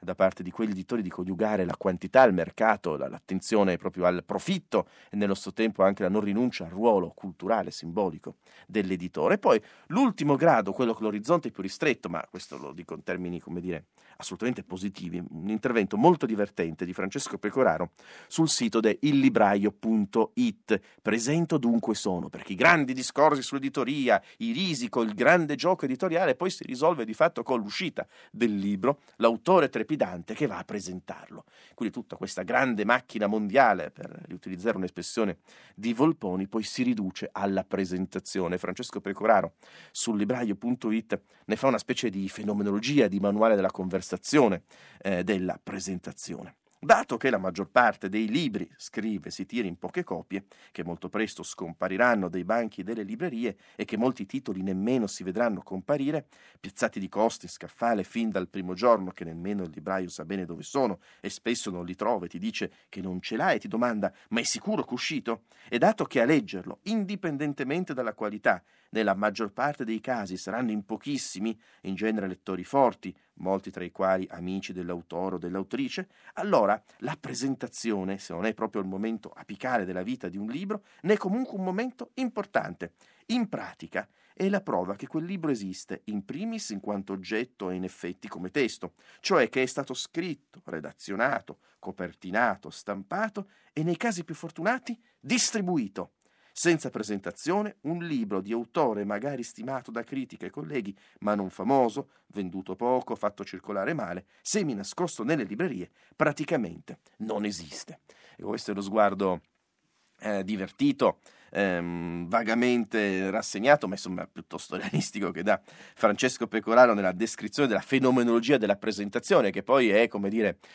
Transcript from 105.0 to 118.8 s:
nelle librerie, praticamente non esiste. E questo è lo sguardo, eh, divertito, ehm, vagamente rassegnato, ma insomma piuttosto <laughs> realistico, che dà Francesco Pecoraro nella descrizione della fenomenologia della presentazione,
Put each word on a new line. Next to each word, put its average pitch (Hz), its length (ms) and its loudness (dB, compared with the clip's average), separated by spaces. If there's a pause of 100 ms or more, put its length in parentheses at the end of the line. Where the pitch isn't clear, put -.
nelle 143 200 0
librerie, 107 460 -6 (260)
praticamente 147 840 -2 (200)
non 107 260 -4
esiste. 85 560 -10 (340)
E - 80 -16
questo 107 280 -6
è - 20 -4
lo 98 80 -4
sguardo, 98 600 2 (760)
eh, 101 240 -2
divertito, 104 760 0 (320)
ehm, 87 760 -2
vagamente 113 1040 2
rassegnato, 110 580 4
ma 101 80 -4
insomma 90 360 -8
piuttosto - 440 -10
<laughs> - 20 -4
realistico, 95 540 -4
che 87 120 -6
dà 101 220 4
Francesco - 800 0
Pecoraro 113 460 8
nella 95 180 2
descrizione 110 560 -2
della 101 140 2
fenomenologia 127 760 4
della 101 200 2
presentazione, 104 760 2